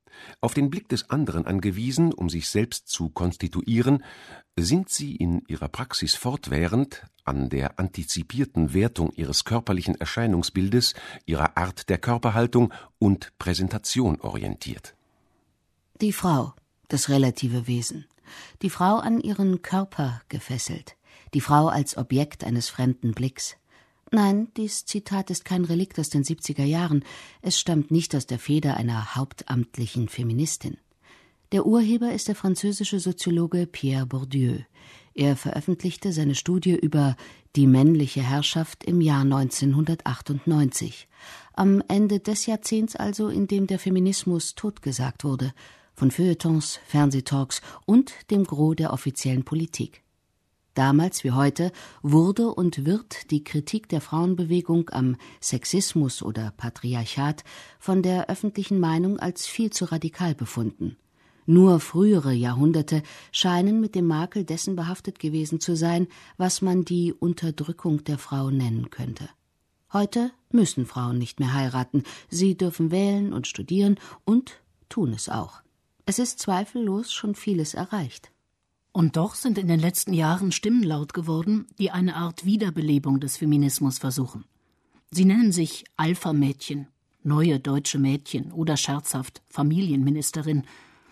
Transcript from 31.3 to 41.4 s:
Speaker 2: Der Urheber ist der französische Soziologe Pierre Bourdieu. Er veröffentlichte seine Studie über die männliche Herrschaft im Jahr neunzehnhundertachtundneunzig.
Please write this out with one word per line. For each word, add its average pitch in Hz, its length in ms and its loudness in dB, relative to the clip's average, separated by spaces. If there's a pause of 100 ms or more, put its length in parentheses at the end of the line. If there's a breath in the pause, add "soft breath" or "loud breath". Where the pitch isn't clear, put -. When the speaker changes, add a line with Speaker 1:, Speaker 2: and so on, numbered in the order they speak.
Speaker 2:
Der 196 120 2
Urheber 226 480 2
ist - 140 -6
der 214 80 -2
französische 202 640 -2
Soziologe 175 680 0
Pierre 135 380 -2
Bourdieu. 131 520 -2 (560 loud breath)
Er 143 220 2
veröffentlichte 175 760 -4
seine 151 220 0
Studie 180 400 0
über 143 420 2 (380 loud breath)
die 139 140 8
männliche 139 520 6
Herrschaft 143 600 -2
im 175 180 2
Jahr 143 240 4
neunzehnhundertachtundneunzig. 139 1800 0 (460 loud breath)